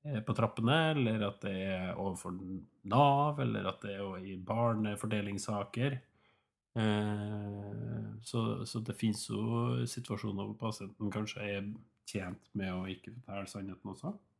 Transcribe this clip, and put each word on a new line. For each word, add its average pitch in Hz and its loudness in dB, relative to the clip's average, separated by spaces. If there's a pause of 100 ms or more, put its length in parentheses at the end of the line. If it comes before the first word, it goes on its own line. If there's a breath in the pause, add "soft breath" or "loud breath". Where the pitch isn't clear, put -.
er 127 -2
på 127 2
trappene, 113 6 (120)
eller 110 4
at 101 -4
det 98 -4
er 92 0
overfor 92 -4 (500)
nav, 143 6
eller 107 0
at - -8
det 101 -6
er 98 -6
jo 98 -4
i 95 -8
barnefordelingssaker. 107 0 (760 soft breath)
Eh, 104 0 (160)
så, 113 0
så 113 -4
det 113 -4
finnes 107 2
jo 117 2
situasjoner 104 -4
hvor 107 -6
pasienten 104 -4
kanskje 104 -4
er 101 -2 (360)
tjent 95 -6
med 95 -2
å 92 -2
ikke 95 -8
fortelle 98 -8
sannheten 98 -8
også. 190 -6 (260)